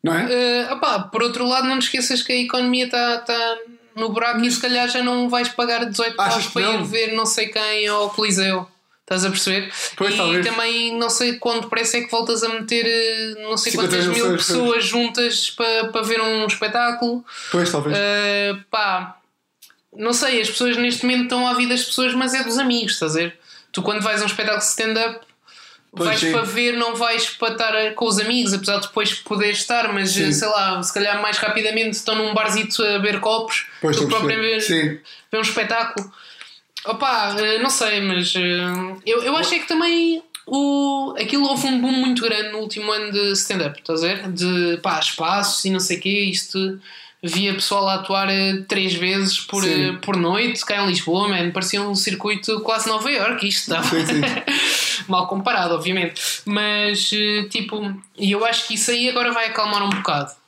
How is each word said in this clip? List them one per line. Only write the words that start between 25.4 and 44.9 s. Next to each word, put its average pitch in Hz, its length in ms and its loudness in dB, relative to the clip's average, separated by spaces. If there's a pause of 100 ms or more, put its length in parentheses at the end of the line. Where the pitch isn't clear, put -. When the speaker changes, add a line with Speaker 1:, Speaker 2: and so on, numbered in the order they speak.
Speaker 1:
Pois, 170 140 0
Speaker 2:
vais 220 120 2
Speaker 1:
sim. 165 120 2
Speaker 2:
para 233 80 2
ver, 240 380 0
não 233 180 0
vais 226 320 0
para 226 240 -2
estar, 226 220 0
eh, 214 160 2
com 220 160 -2
os 202 120 2
amigos, 220 360 2
apesar 196 260 0
de - 60 -8
depois 208 260 0
poder 208 380 -2
estar, 226 420 0
mas, 190 200 0
Speaker 1:
Sim. 196 160 2
Speaker 2:
eh, - 40 4
sei 214 160 2
lá, 190 340 2
se - 120 -4
calhar 202 260 2
mais 208 160 0
rapidamente 214 600 0
estão 220 180 -2
num 220 180 0
barzito 214 500 0
a 208 160 2
beber 202 220 0
copos 220 460 0 (120)
Speaker 1:
Pois, 156 180 2
Speaker 2:
do 143 100 2
que 143 80 0
Speaker 1:
estou - 40 2
a - 80 0
perceber. 220 320 0
Speaker 2:
propriamente 214 60 -2
Speaker 1:
Sim. 156 360 0 (300)
Speaker 2:
ver 220 80 -2
um 220 40 0
espetáculo. 226 680 -2 (760)
Opa, 226 520 0
eh, 214 240 2
não 262 80 2
sei, 214 300 0
mas, 180 340 0
eh, 180 600 -2 (100)
eu, 233 160 2
eu 277 140 0
acho 339 180 0
é 330 60 0
que - 80 -10
também 330 540 2 (240)
o, 277 760 2
aquilo 277 260 2
houve 269 220 0
um 254 120 2
boom 262 120 2
muito 254 300 2
grande 214 300 0
no 214 60 -6
último 214 320 -6
ano 214 220 -2
de 202 200 2
stand-up, 180 460 0
estás 160 240 -2
a 170 60 2
ver? 196 240 -2
De, 175 500 2
pá, 165 160 0